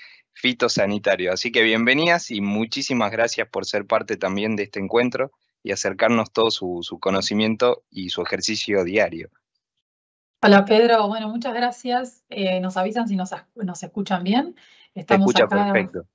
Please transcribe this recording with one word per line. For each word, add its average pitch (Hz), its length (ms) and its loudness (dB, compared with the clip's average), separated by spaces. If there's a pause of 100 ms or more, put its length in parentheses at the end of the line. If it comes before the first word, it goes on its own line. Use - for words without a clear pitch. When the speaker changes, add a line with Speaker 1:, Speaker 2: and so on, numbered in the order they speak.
(340)
Speaker 1:
fitosanitario. 101 1000 0
Así 117 220 -4
que 120 80 4
bienvenidas 131 680 2
y 104 120 -4
muchísimas 110 720 -2
gracias 113 340 -2
por 95 180 -6
ser 104 220 -4
parte 107 300 -2
también 101 400 -2
de 104 60 -2
este 98 180 -10
encuentro 120 500 -2 (320)
y 104 80 -4
acercarnos 107 640 0
todo 113 180 2
su, 90 300 -6
su 85 180 -12
conocimiento 107 920 0
y 92 200 -10
su 90 140 -4
ejercicio 98 600 -2
diario. 87 460 -2 (1120)
Speaker 2:
Hola, 202 240 8
Pedro. 220 420 4
Bueno, 214 220 -6
muchas 233 240 -6
gracias. 247 760 -4
Eh, 185 320 -2
nos 185 160 -4
avisan 220 320 -2
si 196 80 -2
nos 185 160 -4
as-, - 240 -14
nos 180 280 -8
escuchan 180 420 -4
bien. 269 320 0 (360)
Speaker 1:
Te 185 80 -12
Speaker 2:
Estamos 196 280 4
Speaker 1:
escucha 185 160 4
Speaker 2:
acá. 202 260 2
Speaker 1:
perfecto. 190 440 -2